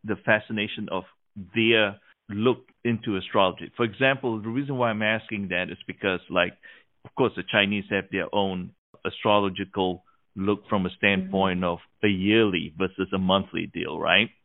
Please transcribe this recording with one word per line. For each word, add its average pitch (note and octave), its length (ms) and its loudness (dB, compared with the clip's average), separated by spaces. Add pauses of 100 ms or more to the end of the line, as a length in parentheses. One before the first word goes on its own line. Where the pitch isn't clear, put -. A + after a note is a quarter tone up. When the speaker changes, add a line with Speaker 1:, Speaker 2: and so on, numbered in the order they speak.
Speaker 1:
the G#2 200 -2
fascination G#2+ 640 0
of F#2 140 -4 (500)
their A2 440 4 (300)
look A2+ 300 0 (260)
into A2+ 320 -2
astrology? F#2 600 0
For A#2+ 80 0
example, A#2+ 560 -2
the G#2+ 80 -8
reason C#3 300 -4
why A#2+ 120 2
I'm G#2+ 120 -4
asking G#2+ 460 -2
that F2+ 220 -2
is F2 160 -12
because, F#2 340 -2 (100)
like, F2+ 240 2 (500)
of - 100 -20
course, A#2+ 220 2
the F2+ 140 -8
Chinese G2+ 400 2
have G2 200 0
their F#2+ 240 -4
own F#2+ 360 -2 (360)
astrological F#2+ 960 0 (340)
look G2 320 -2
from G2 180 0
a F2 100 -2
standpoint F#2+ 640 0
Speaker 2:
Mm-hmm. F#2 40 -2
Speaker 1:
of E2+ 140 -2 (240)
a G#2+ 60 2
yearly F#2+ 680 2
versus F#2 380 -4
a F#2+ 40 0
monthly F#2 540 0
deal, E2 280 -6
right? F#2 300 4 (140)